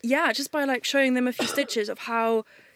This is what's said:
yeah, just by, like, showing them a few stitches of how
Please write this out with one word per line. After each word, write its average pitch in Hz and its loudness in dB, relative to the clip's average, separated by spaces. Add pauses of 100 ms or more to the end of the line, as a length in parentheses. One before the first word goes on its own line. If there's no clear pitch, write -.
yeah, 277 2
just 277 -6
by, 285 0
like, 254 0
showing 269 2
them 254 2
a 247 0
few 240 -2
stitches 226 -2
of 190 -8
how 226 0 (320)